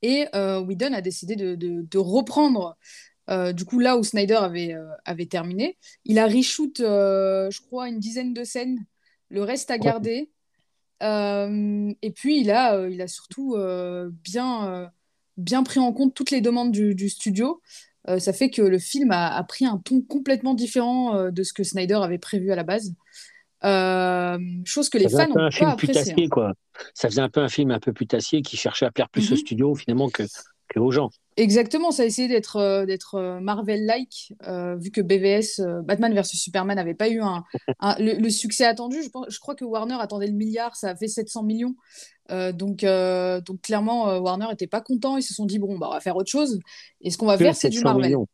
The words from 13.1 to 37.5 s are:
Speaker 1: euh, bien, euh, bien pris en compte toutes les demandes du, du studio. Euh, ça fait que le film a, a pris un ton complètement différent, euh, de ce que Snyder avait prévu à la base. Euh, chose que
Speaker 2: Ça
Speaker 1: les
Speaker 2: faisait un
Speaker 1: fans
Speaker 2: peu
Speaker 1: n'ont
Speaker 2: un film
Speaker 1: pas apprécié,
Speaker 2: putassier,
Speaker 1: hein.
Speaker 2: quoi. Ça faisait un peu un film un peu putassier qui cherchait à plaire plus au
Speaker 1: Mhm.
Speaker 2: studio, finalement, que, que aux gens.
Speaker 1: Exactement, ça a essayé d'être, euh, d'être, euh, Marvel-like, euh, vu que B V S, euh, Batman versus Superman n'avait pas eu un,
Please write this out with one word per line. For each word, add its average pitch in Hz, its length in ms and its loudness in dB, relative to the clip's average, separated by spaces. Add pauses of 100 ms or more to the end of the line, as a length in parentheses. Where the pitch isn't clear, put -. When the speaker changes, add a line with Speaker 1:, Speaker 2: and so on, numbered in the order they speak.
Speaker 1:
euh, 180 540 -4 (140)
bien, 226 440 -4
euh, 180 200 -8 (500)
bien 202 240 0
pris 262 180 2
en 247 140 4
compte 262 220 2
toutes - 160 -4
les 262 100 2
demandes 240 300 2
du, 208 240 2
du 196 140 -2
studio. 220 520 -2 (460)
Euh, 185 120 0
ça 185 120 -2
fait 262 180 2
que 247 120 0
le 185 180 4
film 269 320 0
a, 175 240 0
a 175 80 -2
pris - 220 -2
un 220 140 0
ton 254 220 2
complètement 269 520 0
différent, 247 600 0
euh, 185 160 0
de 185 120 -2
ce 185 100 -6
que 202 100 -4
Snyder 185 320 0
avait 175 240 0
prévu 196 320 -2
à 190 40 2
la 170 80 -4
base. 190 300 -4 (720)
Euh, 185 720 2 (280)
chose 285 220 -2
que 240 120 0
Speaker 2:
Ça 196 40 8
Speaker 1:
les - 60 6
Speaker 2:
faisait 285 140 6
un - 20 6
Speaker 1:
fans 302 80 0
Speaker 2:
peu 160 60 6
Speaker 1:
n'ont - 80 6
Speaker 2:
un - 40 2
film 302 160 4
Speaker 1:
pas 285 60 4
apprécié, 226 280 0
Speaker 2:
putassier, 170 240 2
Speaker 1:
hein. 156 40 0
Speaker 2:
quoi. 107 240 2 (400)
Ça - 160 0
faisait 113 120 2
un 127 80 2
peu 151 120 2
un 135 80 2
film 139 220 2
un 113 80 2
peu - 120 -2
putassier 123 520 0
qui - 120 -10
cherchait - 300 -2
à 120 60 2
plaire - 180 0
plus 214 220 0
au - 20 4
Speaker 1:
Mhm. 285 60 4
Speaker 2:
studio, 139 360 0
finalement, 131 340 0
que, 113 140 -4 (460)
que - 100 -2
aux 127 120 4
gens. 131 180 2 (280)
Speaker 1:
Exactement, 233 540 4
ça 262 120 2
a - 20 4
essayé 233 220 -2
d'être, 220 300 0
euh, 196 280 2
d'être, 190 300 -6
euh, 180 240 -6
Marvel-like, 214 920 -4 (140)
euh, 180 280 -6
vu 175 160 -8
que 214 100 -2
B 180 120 2
V 196 160 4
S, 208 300 0
euh, 175 220 -2
Batman 208 320 0
versus 202 260 0
Superman 190 360 -2
n'avait 170 180 -2
pas 214 160 0
eu 226 120 -2
un, 185 220 -2 (100)